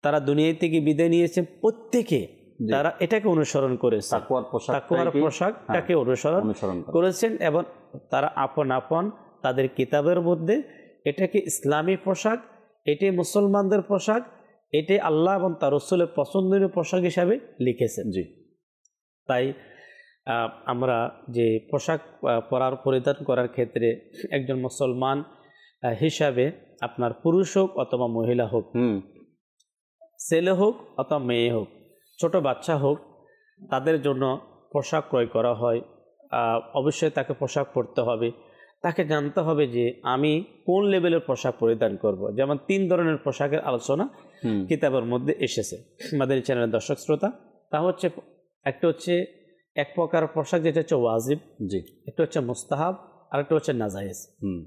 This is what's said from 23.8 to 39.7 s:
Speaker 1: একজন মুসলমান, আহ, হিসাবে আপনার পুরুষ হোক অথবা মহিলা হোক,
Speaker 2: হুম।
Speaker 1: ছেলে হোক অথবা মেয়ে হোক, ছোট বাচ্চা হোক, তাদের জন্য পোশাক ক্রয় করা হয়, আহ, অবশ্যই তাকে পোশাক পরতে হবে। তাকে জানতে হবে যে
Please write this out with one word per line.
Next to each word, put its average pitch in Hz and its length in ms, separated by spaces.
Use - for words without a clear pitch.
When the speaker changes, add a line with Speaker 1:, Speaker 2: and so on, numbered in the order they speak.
Speaker 1:
একজন 131 280
মুসলমান, 131 600
আহ, - 800
হিসাবে 143 520
আপনার 120 320
পুরুষ 175 440
হোক 190 200
অথবা 123 300
মহিলা 117 400
হোক, 110 280
Speaker 2:
হুম। 117 260
Speaker 1:
ছেলে 170 220
হোক 202 240
অথবা 143 220
মেয়ে 120 340
হোক, 107 140
ছোট 170 140
বাচ্চা 151 420
হোক, 139 200
তাদের 143 320
জন্য 135 380
পোশাক 147 360
ক্রয় 123 160
করা 117 280
হয়, 117 280
আহ, 117 460
অবশ্যই 147 320
তাকে 139 240
পোশাক 139 400
পরতে - 280
হবে। 117 300
তাকে 175 240
জানতে 147 340
হবে 151 280
যে 120 260